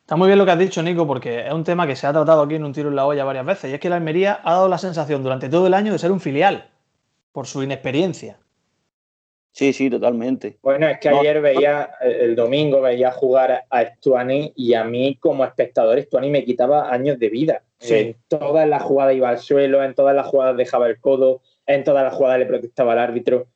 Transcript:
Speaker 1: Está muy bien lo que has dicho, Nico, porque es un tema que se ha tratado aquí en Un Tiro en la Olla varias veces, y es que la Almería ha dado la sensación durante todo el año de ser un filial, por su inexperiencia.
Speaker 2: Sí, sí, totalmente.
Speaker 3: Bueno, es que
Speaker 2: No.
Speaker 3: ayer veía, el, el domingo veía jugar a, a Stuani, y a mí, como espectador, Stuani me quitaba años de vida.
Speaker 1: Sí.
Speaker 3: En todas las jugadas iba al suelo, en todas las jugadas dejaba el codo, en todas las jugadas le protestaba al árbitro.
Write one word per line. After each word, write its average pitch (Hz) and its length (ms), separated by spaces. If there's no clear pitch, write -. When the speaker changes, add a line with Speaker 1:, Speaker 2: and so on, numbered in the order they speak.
Speaker 1:
Está - 160
muy 185 100
bien 202 120
lo 196 60
que 185 60
has 170 80
dicho, 185 240
Nico, 170 240
porque 123 400
es 135 60
un 165 100
tema 175 240
que 139 80
se - 100
ha 143 80
tratado 156 300
aquí 147 140
en 156 80
Un 143 80
Tiro 147 160
en 143 80
la 135 100
Olla 147 160
varias 135 240
veces, 170 240
y 135 40
es 147 60
que 185 80
la 175 80
Almería 175 460
ha 170 120
dado 190 140
la 180 100
sensación 156 440
durante 131 260
todo 175 200
el 185 60
año 208 180
de 160 80
ser 175 100
un 190 80
filial, 156 500
por 135 160
su 139 160
inexperiencia. 139 760
Speaker 2:
Sí, 139 200
sí, 135 160
totalmente. 120 760
Speaker 3:
Bueno, 143 260
es 139 100
que 151 120
Speaker 2:
No. 143 100
Speaker 3:
ayer 151 200
veía, 147 500
el, 127 120
el 117 240
domingo 135 440
veía 127 320
jugar 131 400
a, 123 180
a 120 140
Stuani, 131 600
y 120 180
a 113 80
mí, 123 340
como 139 280
espectador, 120 580
Stuani 135 280
me 143 140
quitaba 127 480
años 131 260
de 117 100
vida. 123 340
Speaker 1:
Sí. 120 160
Speaker 3:
En 113 220
todas 151 420
las 143 140
jugadas 135 320
iba 127 140
al 120 100
suelo, 139 460
en 131 100
todas 139 220
las 135 100
jugadas 131 300
dejaba 123 320
el 113 120
codo, 131 400
en 139 180
todas 139 180
las 131 120
jugadas 131 260
le 127 60
protestaba 123 480
al 120 40
árbitro. 120 580